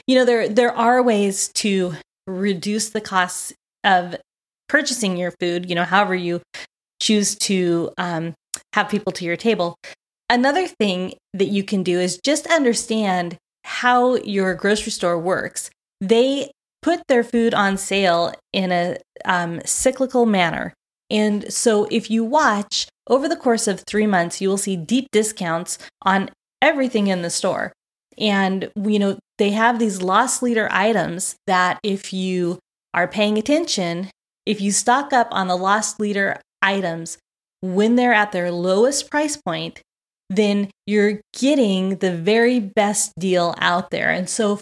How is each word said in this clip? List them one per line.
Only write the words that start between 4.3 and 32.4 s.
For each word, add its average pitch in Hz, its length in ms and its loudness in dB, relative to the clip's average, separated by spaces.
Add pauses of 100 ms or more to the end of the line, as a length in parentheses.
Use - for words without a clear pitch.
purchasing 240 480 0
your 175 240 -4
food, 175 280 -4
you 175 60 -2
know, 170 80 0
however 185 320 2
you 175 260 -2 (640)
choose 208 340 2
to, 175 640 0
um, 170 360 -4 (400)
have 202 140 2
people 202 240 -2
to - 120 -8
your 170 120 -2
table. 175 380 -2 (560)
Another 285 380 2
thing 185 460 -2 (180)
that 190 160 0
you 196 160 0
can 196 180 -2
do 175 160 0
is 180 260 -2
just 294 220 0
understand 214 920 0 (280)
how 247 520 2
your 196 380 0
grocery 208 380 -2
store 175 260 -2
works. - 520 -4 (300)
They 247 500 2 (320)
put 339 260 0
their 240 160 4
food 233 300 0
on 196 240 2
sale 180 560 0 (180)
in 185 200 0
a, 175 260 0 (260)
um, 175 400 -2
cyclical 262 600 0
manner. 175 480 0 (360)
And 208 420 0
so 214 380 2
if 220 200 -2
you 226 140 0
watch, 226 640 0 (220)
over 277 200 2
the 330 80 0
course 226 300 0
of 190 200 -2
three 214 200 0
months, 175 340 0
you 190 80 0
will 196 100 0
see 196 180 -2
deep 226 360 -2
discounts 180 640 -2 (240)
on 196 280 2 (320)
everything 262 460 2
in 185 140 0
the 170 80 -4
store. - 420 -2 (460)
And, 196 580 0
you 208 220 0
know, 196 200 0 (200)
they 202 120 4
have 226 280 2
these 202 240 0
loss 208 400 2
leader 233 280 0
items 185 640 0 (120)
that 180 360 2
if 196 300 -4
you 180 460 -2 (340)